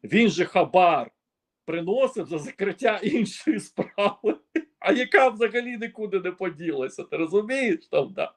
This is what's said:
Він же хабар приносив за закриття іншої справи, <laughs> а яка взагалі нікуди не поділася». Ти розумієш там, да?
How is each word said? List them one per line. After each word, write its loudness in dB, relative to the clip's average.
Він 4
же 0
хабар 4
приносив -2
за -6
закриття -4
іншої -2
справи, -4
<laughs> -6
а 0
яка 4
взагалі -2
нікуди -6
не -4
поділася». -6
Ти -8
розумієш 0
там, 0
да? -6